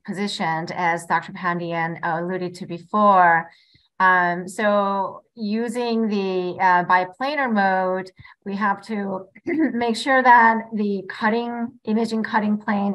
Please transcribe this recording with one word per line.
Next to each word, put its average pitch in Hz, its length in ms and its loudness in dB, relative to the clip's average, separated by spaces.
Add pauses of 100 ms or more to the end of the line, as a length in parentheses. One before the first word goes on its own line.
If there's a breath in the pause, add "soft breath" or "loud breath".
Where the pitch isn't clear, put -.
positioned, 175 640 -4
as 170 360 -2
Doctor 170 260 -2
Pandian 170 720 -4
alluded 175 500 -4
to 180 120 -14
before. 175 840 4 (480 soft breath)
Um, 180 480 2
so 196 760 -2 (120)
using 226 720 -2
the, 185 540 -2
uh, 180 240 4
biplanar 254 680 0
mode, 185 600 0 (320 loud breath)
we 196 100 -8
have 202 280 -2
to 196 520 -6
<clears throat> - 120 -18
make 240 500 0
sure 262 260 2
that 226 520 6
the 202 340 -2
cutting, 233 640 -4 (140)
imaging 220 360 -2
cutting 214 340 0
plane 202 380 -2